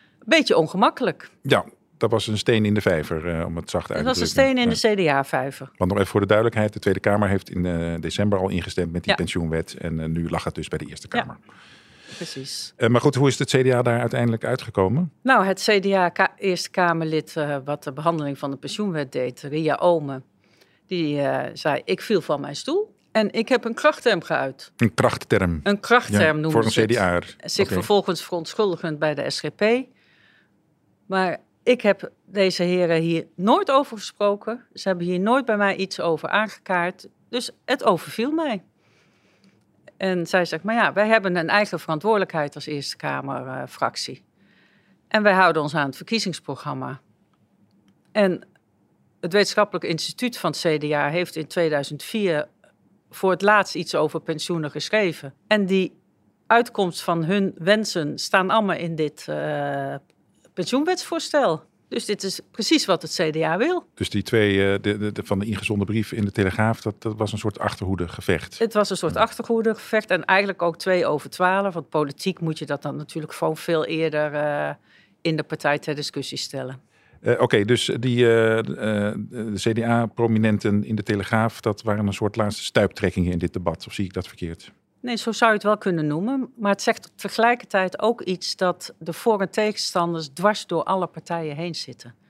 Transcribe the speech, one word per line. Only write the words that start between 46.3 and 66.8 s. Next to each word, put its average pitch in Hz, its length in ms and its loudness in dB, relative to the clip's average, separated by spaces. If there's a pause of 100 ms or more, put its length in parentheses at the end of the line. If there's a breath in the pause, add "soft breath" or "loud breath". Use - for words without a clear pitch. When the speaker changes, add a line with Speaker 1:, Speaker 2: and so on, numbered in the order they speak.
Speaker 1:
En 196 300 2 (800)
het 175 120 -4
Wetenschappelijk 202 520 2
Instituut - 520 -4
van 165 140 -2
het - 160 -8
C 151 140 2
D 151 120 -2
A 147 160 2
heeft 170 260 -2
in 156 120 -6
tweeduizend 151 560 -2
vier 175 440 0 (640)
voor 185 220 0
het 180 100 0
laatst 202 340 4
iets - 200 -6
over 151 240 0
pensioenen 160 520 -4
geschreven. 165 640 -2 (140)
En 208 180 4
die 190 280 2 (540)
uitkomst 220 540 2
van 165 220 0
hun 196 340 0
wensen 175 600 0
staan 190 320 2
allemaal 202 260 2
in 165 200 -4
dit, 151 320 -4
eh, 143 680 -4 (580)
pensioenwetsvoorstel. 285 1080 0 (240)
Dus - 180 -6
dit 208 180 -4
is 190 160 -6 (120)
precies 277 340 2
wat 175 160 2
het 156 100 -10 (100)
C 156 120 0
D 160 100 -2
A 160 140 0
wil. 330 360 -2
Speaker 2:
Dus - 160 -6
die 139 140 -2
twee, 98 500 4
eh, 98 80 -2
de, 104 160 0
de, 104 140 -4
de, 101 120 -8
van 98 160 0
de 104 60 -2
ingezonden 104 420 -2
brief 110 240 -2
in 107 140 -2
de 98 60 -2
Telegraaf, 107 500 0